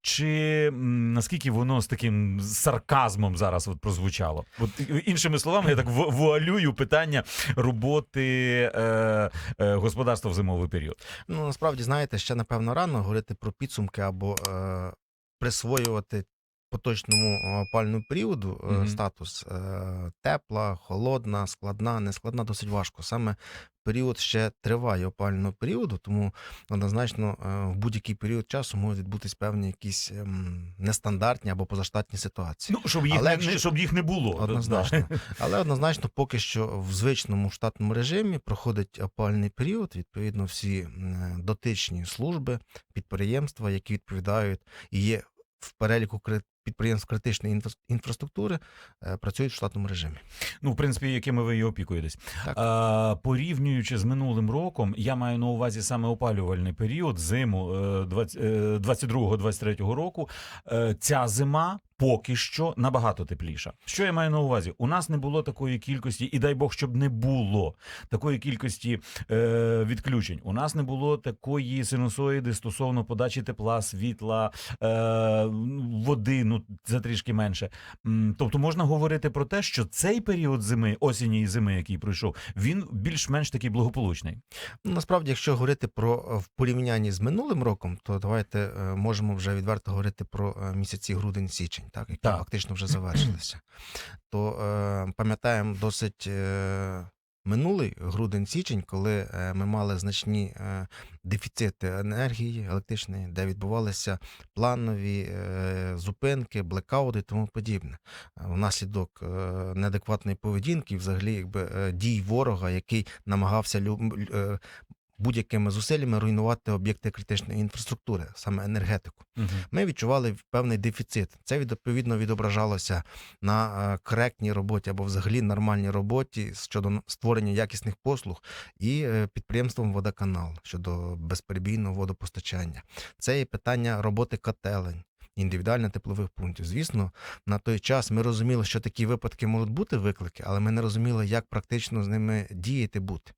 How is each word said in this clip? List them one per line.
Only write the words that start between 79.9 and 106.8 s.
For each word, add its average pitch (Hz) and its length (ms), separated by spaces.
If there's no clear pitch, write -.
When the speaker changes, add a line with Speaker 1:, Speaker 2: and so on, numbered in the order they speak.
Speaker 1:
період 156 400
зими, 110 380
осені 113 420
і 107 60
зими, 104 280
який 90 220
пройшов, 98 380
він 147 360
більш-менш 143 600
такий 120 180
благополучний. 113 680
Speaker 2:
Ну, 190 80
насправді, 170 360
якщо 135 240
говорити 127 340
про, 117 440
е, 110 60
в 92 180
порівнянні 120 560
з 92 80
минулим 170 440
роком, 95 400
то 98 160
давайте, 104 400
е, 95 360
можемо 104 400
вже 98 200
відверто 98 360
говорити 98 320
про, 101 400
е, 95 120
місяці 98 400
грудень-січень, 95 760
так, - 180
які - 120
Speaker 1:
Так. 101 160
Speaker 2:
фактично - 380
вже 95 120
завершилися. 92 720
Speaker 1:
<clears throat> - 360
Speaker 2:
То, 104 200
е, 101 680
пам'ятаємо 110 640
досить, 107 460
е, 95 800
минулий 139 540
грудень-січень, 101 800
коли, 98 520
е, 92 200
ми 98 120
мали 104 340
значні, 101 460
е, 98 320
дефіцити 98 640
енергії 110 800
електричної, 95 640
де 90 180
відбувалися 98 720
планові, 104 800
е, 92 640
зупинки, 110 680
блекаути 110 560